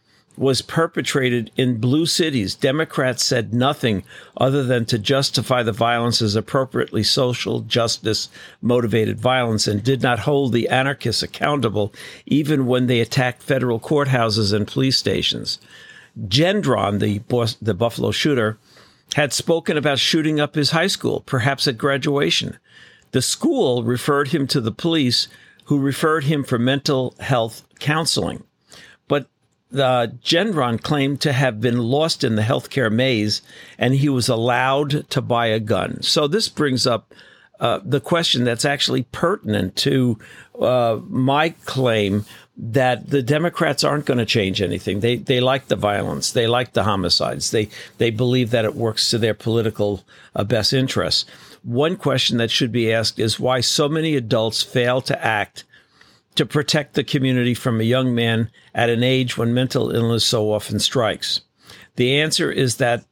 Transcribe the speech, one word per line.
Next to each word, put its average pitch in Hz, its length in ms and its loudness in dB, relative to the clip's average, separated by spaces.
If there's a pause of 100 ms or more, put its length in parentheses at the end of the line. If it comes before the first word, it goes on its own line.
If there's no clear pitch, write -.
(360)
was 131 260 2
perpetrated 131 920 0
in 123 240 2
blue 143 260 2
cities, 139 480 0
Democrats 143 680 -2
said 107 280 -2
nothing 120 520 0 (320)
other 135 260 2
than 123 220 0
to 120 120 -2
justify 127 680 0
the 110 80 0
violence 117 500 2
as 107 140 0
appropriately 123 640 -2
social 120 580 0
justice 113 680 -2 (340)
motivated 110 560 2
violence 120 480 0
and 104 160 -2
did 127 180 2
not 120 200 2
hold 139 320 2
the 117 160 2
anarchists 131 560 0
accountable, 113 680 -2 (320)
even 143 420 2
when 127 200 2
they 123 140 2
attacked 123 420 0
federal 123 380 0
courthouses 117 720 2
and 104 160 0
police 135 280 0
stations. - 640 -2 (680)
Gendron, 117 720 2
the 104 180 0
Bos-, 117 420 -2
the 107 140 -2
Buffalo 113 380 -2
shooter, 113 460 0 (560)
had 147 180 0
spoken 165 440 0
about 143 220 0
shooting 156 400 0
up 147 160 -2
his 147 160 0
high 165 160 0
school, - 400 -2
perhaps 139 400 0
at 123 120 -2
graduation. 143 800 -2 (520)
The 131 120 0
school 170 600 0
referred 135 460 0
him 139 200 0
to 143 120 0
the 113 100 -2
police, 151 560 0 (380)
who 143 160 2
referred 151 440 0
him 143 200 0
for 120 160 -2
mental 131 580 0
health 113 460 -2 (160)
counseling. - 640 -2 (640)
But, 139 180 0 (480)
uh, 127 340 2 (140)
Gendron 156 600 0
claimed 143 400 0
to 151 100 0
have 123 280 0
been 120 180 2
lost 139 460 0
in 113 120 2
the 107 60 2
healthcare 123 500 -2
maze, 113 480 0 (380)
and 123 160 2
he 139 160 2
was 127 180 0
allowed 131 840 0
to 131 120 -2
buy 117 240 0
a 113 140 0
gun. 104 420 -2
So 151 240 0
this 196 220 -2
brings 131 380 0
up, 117 280 -2 (460)
uh, 117 240 0
the 139 160 0
question 165 440 0
that's 120 200 -2
actually 131 400 0
pertinent 107 720 -2
to, 127 420 2 (420)
uh, 120 380 2 (100)
my 139 420 2 (140)
claim 107 640 0 (300)
that 123 540 0
the 135 120 2
Democrats 151 640 0
aren't 143 220 0
gonna 120 200 0
change 95 340 0
anything. 98 400 -2
They, 117 160 0
they 123 240 0
like 127 280 0
the - 80 0
violence. 101 560 -2
They 117 140 2
like 123 260 0
the 107 100 0
homicides. 90 720 0
They, 107 160 0 (300)
they 117 120 2
believe 123 400 0
that 117 160 2
it - 80 -2
works 113 360 -2
to 117 80 0
their 107 160 2
political, 107 680 -2 (320)
uh, 104 100 -2
best 107 280 0
interests. 131 520 0 (380)
One 143 340 0
question 131 420 0
that 117 120 0
should 123 220 0
be 113 200 2
asked 113 260 0
is 113 200 0
why 127 220 0
so 147 280 0
many 156 280 0
adults 113 460 0
fail 123 400 0
to - 220 -4
act 107 400 -2 (720)
to 139 100 0
protect 147 480 -2
the 143 80 0
community 127 500 0
from 117 280 -2
a 113 40 0
young 127 300 2
man 113 340 0 (260)
at 117 140 2
an 117 140 2
age 127 340 2
when 117 160 0
mental 127 380 0
illness 117 340 0
so 107 280 0
often 107 260 -4
strikes. - 640 -2 (560)
The 131 240 2
answer 160 320 0
is 127 240 0
that 120 360 0